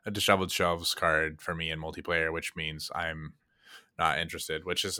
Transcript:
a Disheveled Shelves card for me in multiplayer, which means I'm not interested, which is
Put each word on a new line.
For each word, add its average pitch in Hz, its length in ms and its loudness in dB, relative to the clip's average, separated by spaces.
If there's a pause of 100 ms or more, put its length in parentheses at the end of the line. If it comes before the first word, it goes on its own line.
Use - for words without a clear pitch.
a 110 40 -4
Disheveled 95 420 4
Shelves 85 420 2
card 80 480 2
for 87 120 -4
me 82 160 -4
in 80 100 -2
multiplayer, 80 520 0
which 82 240 -6
means 78 380 -6
I'm 80 400 -6 (640)
not 78 200 2
interested, 82 460 -4
which 90 200 -2
is 95 160 -4